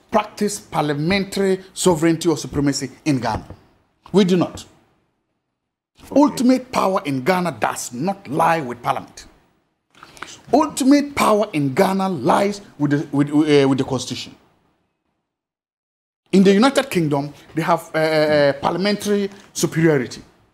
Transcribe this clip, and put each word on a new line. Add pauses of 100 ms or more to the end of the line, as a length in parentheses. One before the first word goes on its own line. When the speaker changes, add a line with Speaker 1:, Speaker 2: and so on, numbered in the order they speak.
(120)
Speaker 1:
practice
parliamentary (140)
sovereignty
or
supremacy (140)
in
Ghana. (680)
We
do
not. (1400)
Speaker 2:
Okay.
Speaker 1:
Ultimate
power
in
Ghana
does
not
lie
with
parliament. (1300)
Ultimate
power
in
Ghana
lies (180)
with
the,
with,
uh,
with
the
constitution. (2000)
In
the
United
Kingdom, (220)
they
have,
uh,
uh,
parliamentary (220)
superiority. (300)